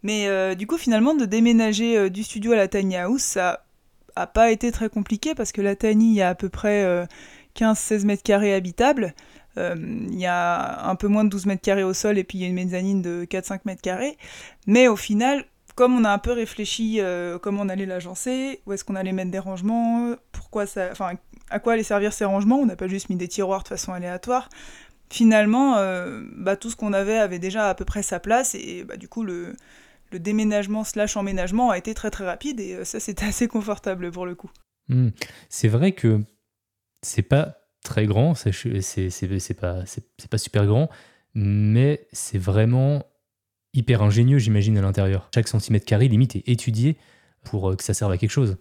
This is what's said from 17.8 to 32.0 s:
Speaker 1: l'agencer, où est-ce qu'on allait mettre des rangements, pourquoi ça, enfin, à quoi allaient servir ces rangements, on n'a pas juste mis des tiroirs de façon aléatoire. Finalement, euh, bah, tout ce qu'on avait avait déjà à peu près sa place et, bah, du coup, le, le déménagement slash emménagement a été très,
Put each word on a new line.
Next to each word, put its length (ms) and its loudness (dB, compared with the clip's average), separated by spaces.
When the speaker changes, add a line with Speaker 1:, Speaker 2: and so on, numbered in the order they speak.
Speaker 1:
l'agencer, 800 -6
où 80 -6
est-ce 100 -8
qu'on 100 -6
allait 160 -4
mettre 220 -4
des 80 -6
rangements, 720 -2
pourquoi 360 -6
ça, 260 -6
enfin, 220 -6
à 80 -4
quoi 140 0
allaient 100 0
servir 300 -2
ces 120 -4
rangements, 360 2
on 60 2
n'a 100 -2
pas 100 -8
juste 220 -6
mis 80 -2
des 100 -4
tiroirs 380 -4
de 40 -20
façon 240 -8
aléatoire. 560 -6
Finalement, 680 4
euh, 440 -2
bah, 180 0
tout 160 -10
ce 60 -10
qu'on 160 -4
avait 260 0
avait 220 0
déjà 280 -2
à 60 0
peu 100 -8
près 200 -4
sa 160 -4
place 340 0
et, 320 -12
bah, 100 -14
du 120 -18
coup, 160 -8
le, 300 -10
le 60 -10
déménagement 680 0
slash 320 -2
emménagement 540 0
a 80 0
été 160 -8
très, 160 -6